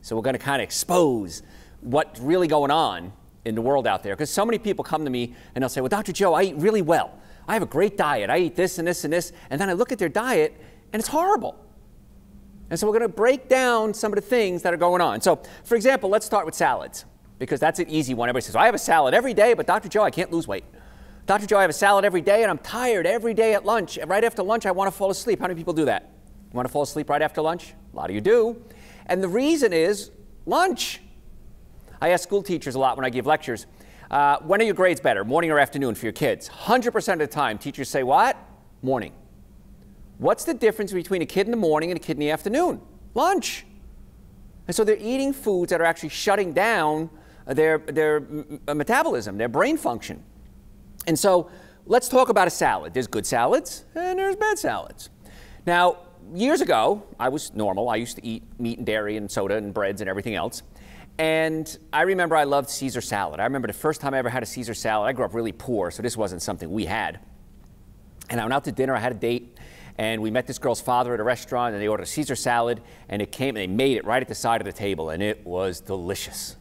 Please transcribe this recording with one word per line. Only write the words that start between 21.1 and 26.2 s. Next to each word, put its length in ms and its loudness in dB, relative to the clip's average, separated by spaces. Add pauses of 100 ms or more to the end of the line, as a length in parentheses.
Doctor 200 0
Joe, 100 4
I 60 8
have 80 4
a 40 -2
salad 300 4
every 160 2
day, 220 4
and 80 4
I'm 80 -2
tired 480 0
every 260 0
day 220 4
at 100 0
lunch. 420 -2
Right 160 2
after 200 0
lunch, 240 0
I 60 2
wanna 180 2
fall 200 -2
asleep." 300 -2
How 60 -4
many 100 -2
people 160 -6
do 140 2
that? 240 -2 (420)